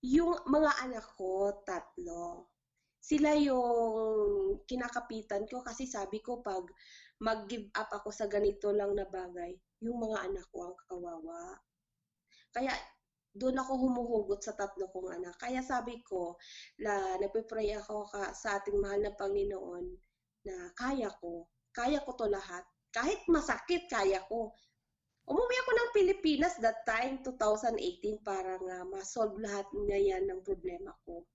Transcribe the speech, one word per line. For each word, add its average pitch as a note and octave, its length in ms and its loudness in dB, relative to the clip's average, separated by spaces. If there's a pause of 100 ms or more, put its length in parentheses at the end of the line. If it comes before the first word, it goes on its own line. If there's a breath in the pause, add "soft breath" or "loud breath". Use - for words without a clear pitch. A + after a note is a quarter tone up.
yung E4 480 6
mga C#4 400 6
anak A#3 180 -8 (140)
ko, G3 420 0
tatlo, E4+ 880 -8 (480)
sila D4+ 400 4
yung B3 1300 4
kinakapitan A#3+ 880 -4
ko B3+ 80 -6
kasi B3+ 240 -8
sabi G#3+ 400 -6
ko, A#3+ 160 -4
"Pag F#3+ 240 -4 (560 loud breath)
mag-give G#3+ 560 -2
up G#3+ 160 -2
ako G#3 160 -6
sa G#3+ 160 -4
ganito G3+ 480 2
lang G3+ 240 2
na G3 80 0
bagay, F3+ 480 -8 (320)
yung A#3 160 -2
mga G#3+ 320 -2
anak F#3 160 -6
ko F4 240 -10
ang F#4+ 40 -14 (120)
kawawa." E4+ 720 -10 (960 soft breath)
Kaya B3+ 160 0 (640)
doon B3+ 240 2
ako B3+ 160 0
humuhugot A#3 640 2
sa - 160 -8
tatlo F#3+ 400 -4
kong F#3 160 -6
anak. F3 240 -8
Kaya B3+ 240 -2
sabi A#3+ 400 -4
ko, F3 400 -6 (400 loud breath)
la, F#3+ 400 0
nagpe-pray G#3+ 560 -2
ako G#3 320 -6
ka, G3+ 240 -6
sa G3+ 240 -2
ating G3+ 240 0
mahal G3 240 0
na G4+ 80 -2
Panginoon G4 720 -4 (640)
na F4 240 -10
kaya B3 480 -2
ko, E3+ 240 -8 (320)
kaya C#4 240 2
ko B3+ 160 -8
to G#3+ 160 0
lahat. F#3 320 -6 (320)
Kahit D#4+ 320 0
masakit, E4 640 2
kaya F#3+ 320 4
ko. A3 320 -4 (720 soft breath)
Umuwi A#4+ 320 2
ako B4+ 160 0
ng A#4 160 4
Pilipinas F4 720 4
that A3+ 240 2
time, B3+ 320 0
two B3+ 160 -8
thousand A3 400 2
eighteen, G3+ 480 -2
para F#3+ 320 -4
nga F#3 320 -6
ma-solve A#3+ 480 -2
lahat G4+ 320 -4 (160)
na G4 160 2
yan F#4+ 320 4
ng F#4+ 80 -6
problema F#4 640 -6
ko. E4+ 300 -12